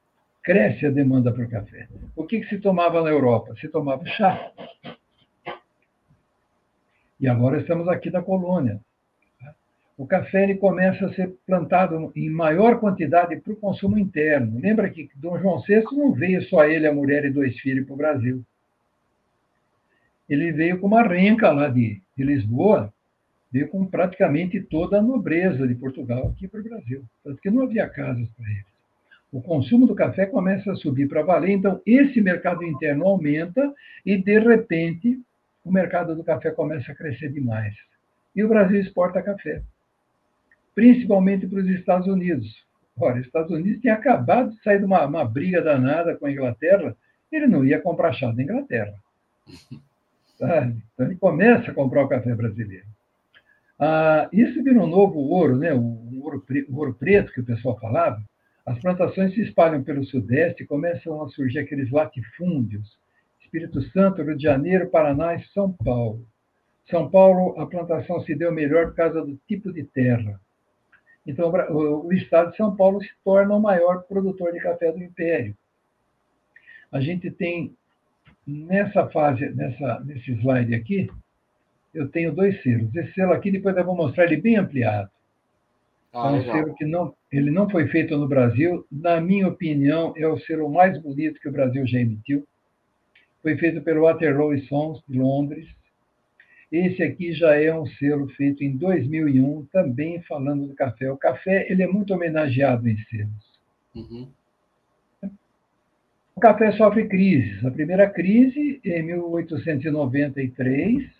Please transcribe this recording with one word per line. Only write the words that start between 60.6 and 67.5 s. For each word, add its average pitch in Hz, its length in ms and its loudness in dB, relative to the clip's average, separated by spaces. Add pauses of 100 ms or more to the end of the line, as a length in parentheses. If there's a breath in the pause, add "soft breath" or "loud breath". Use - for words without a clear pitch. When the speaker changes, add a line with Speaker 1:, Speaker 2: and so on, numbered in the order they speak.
Speaker 1:
e - 40 -14
começam 160 560 -6
a 147 80 -10
surgir 135 300 -6
aqueles 135 300 -6
latifúndios. 135 1080 -4 (440)
Espírito 160 380 -8 (100)
Santo, 190 320 2
Rio 147 140 -4
de 131 60 -8
Janeiro, 160 480 0
Paraná 156 440 2
e 170 120 -8
São 196 260 -4
Paulo. 117 540 -4 (640)
São 160 180 -2
Paulo, 185 500 6